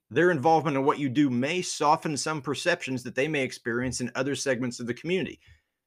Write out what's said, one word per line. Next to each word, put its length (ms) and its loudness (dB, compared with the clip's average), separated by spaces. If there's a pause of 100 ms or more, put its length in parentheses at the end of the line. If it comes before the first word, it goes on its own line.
(100)
their 200 4
involvement 460 4
in 80 2
what 140 2
you 100 -2
do 220 4
may 320 0
soften 520 2
some 280 -4
perceptions 640 -2
that 100 -10
they 120 0
may 160 0
experience 600 -4
in 120 -4
other 200 -2
segments 440 -2
of 80 -10
the 60 -2
community. 480 -4 (460)